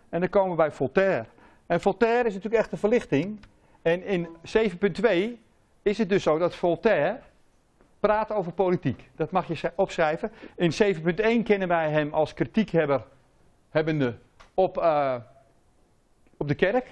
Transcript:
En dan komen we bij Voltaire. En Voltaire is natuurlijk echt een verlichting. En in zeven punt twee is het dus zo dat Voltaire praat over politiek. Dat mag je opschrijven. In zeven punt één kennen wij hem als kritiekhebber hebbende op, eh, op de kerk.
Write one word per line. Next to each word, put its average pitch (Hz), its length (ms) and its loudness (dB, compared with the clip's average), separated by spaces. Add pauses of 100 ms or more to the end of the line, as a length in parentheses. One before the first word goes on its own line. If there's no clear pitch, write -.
En 170 100 -4
dan 180 100 -2
komen 190 200 2
we 175 60 -4
bij 156 160 2
Voltaire. 143 540 0 (400)
En 170 160 0
Voltaire 233 460 2
is 202 60 -2
natuurlijk 214 280 -2
echt - 100 -4
een 180 60 -8
verlichting. 180 640 0 (420)
En 175 220 0
in 175 240 -2 (160)
zeven 214 340 0
punt 202 180 0
twee 208 440 0 (420)
is 202 160 0
het 208 120 -2
dus 196 140 2
zo 156 140 2
dat 170 180 -2
Voltaire 180 640 0 (800)
praat 214 320 0
over 180 200 -4
politiek. 180 640 -2
Dat 156 160 -6
mag 180 160 -2
je 165 280 -6
opschrijven. 175 560 -2 (240)
In 170 180 0
zeven 196 280 0
punt 170 180 -2
één 220 240 2
kennen 196 240 0
wij 165 220 0
hem 151 240 0
als 156 200 0
kritiekhebber 160 680 0 (680)
hebbende 156 460 0 (380)
op, 185 240 0
eh, 147 380 0 (1200)
op 147 100 -6
de 147 80 -2
kerk. 226 360 0